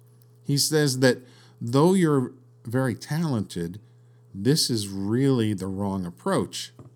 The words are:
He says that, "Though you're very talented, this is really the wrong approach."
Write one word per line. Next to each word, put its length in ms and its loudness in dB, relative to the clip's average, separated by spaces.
He 140 0
says 420 0
that, 200 4
"Though 340 4
you're 380 2
very 300 -2
talented, 840 -6
this 360 0
is 180 -2
really 680 0
the 140 -6
wrong 380 -4
approach." 680 -6